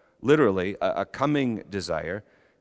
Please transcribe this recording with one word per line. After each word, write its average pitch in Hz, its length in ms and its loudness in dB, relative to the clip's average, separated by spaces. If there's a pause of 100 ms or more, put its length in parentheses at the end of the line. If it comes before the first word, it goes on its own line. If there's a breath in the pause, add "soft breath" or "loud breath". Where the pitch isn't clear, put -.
(220 soft breath)
literally, 101 600 4
a, 95 200 -2
a 98 40 -4
coming 135 520 -2 (120)
desire, 85 540 -6 (380 soft breath)